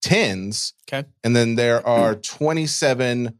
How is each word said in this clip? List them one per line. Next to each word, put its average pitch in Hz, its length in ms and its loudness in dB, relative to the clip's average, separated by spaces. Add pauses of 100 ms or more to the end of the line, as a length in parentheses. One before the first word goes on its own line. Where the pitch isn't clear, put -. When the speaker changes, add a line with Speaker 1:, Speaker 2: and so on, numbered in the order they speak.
Speaker 1:
tens. 107 720 0 (180)
Speaker 2:
Okay. 139 160 -6 (160)
Speaker 1:
And 117 120 2
then 117 180 4
there 120 340 2
are 117 280 2
Speaker 2:
<clears throat> - 220 -12
Speaker 1:
twenty-seven 131 1040 -2